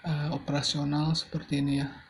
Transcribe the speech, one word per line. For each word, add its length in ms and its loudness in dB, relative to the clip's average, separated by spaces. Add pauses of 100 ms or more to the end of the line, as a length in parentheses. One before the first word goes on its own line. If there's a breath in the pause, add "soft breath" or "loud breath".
eh, 320 0
operasional 800 0
seperti 480 -2
ini 160 2
ya. 80 0 (220)